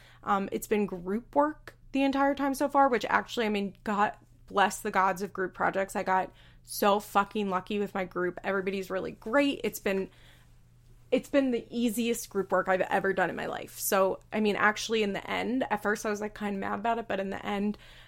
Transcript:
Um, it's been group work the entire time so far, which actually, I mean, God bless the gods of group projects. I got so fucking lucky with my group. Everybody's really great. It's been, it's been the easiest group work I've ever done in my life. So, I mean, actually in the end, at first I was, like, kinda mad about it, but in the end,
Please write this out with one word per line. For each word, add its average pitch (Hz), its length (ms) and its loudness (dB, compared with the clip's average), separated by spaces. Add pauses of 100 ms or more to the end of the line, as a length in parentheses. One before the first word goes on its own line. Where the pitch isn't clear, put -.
(240)
Um, 196 260 0
it's - 160 -6
been 208 180 2
group 185 500 -6
work 294 420 0 (160)
the 269 100 2
entire 277 320 4
time 277 200 0
so 285 140 0
far, 277 200 6
which 233 200 0
actually, 208 380 0
I 214 40 2
mean, 202 240 -2 (100)
God 208 280 2 (360)
bless 190 320 2
the 214 100 -4
gods 190 320 2
of 196 100 -6
group 185 220 -4
projects. 190 400 0
I 190 80 -2
got 185 300 2 (320)
so 208 340 2
fucking 202 520 0
lucky 185 280 -2
with 196 160 -4
my 190 100 -2
group. 180 380 -4
Everybody's 190 480 -2
really 170 220 -4
great. 277 500 2
It's - 160 -4
been, 196 320 -2 (1000)
it's 269 160 2
been 269 240 2
the 233 180 -2
easiest 233 580 0
group 190 220 -2
work 185 160 2
I've 185 140 4
ever 190 320 0
done 185 180 0
in - 60 -6
my 151 100 -6
life. - 320 -10
So, 190 400 2 (140)
I 220 80 -2
mean, 208 160 2
actually 214 480 2
in 202 80 -2
the - 180 -8
end, 202 400 -2
at 208 100 -2
first 214 240 -2
I 220 60 -2
was, 208 100 -4
like, 214 160 -8
kinda 202 220 -4
mad 202 220 -4
about 233 180 0
it, 226 80 -8
but 196 140 -4
in 196 100 -4
the - 160 -8
end, 208 320 -2 (300)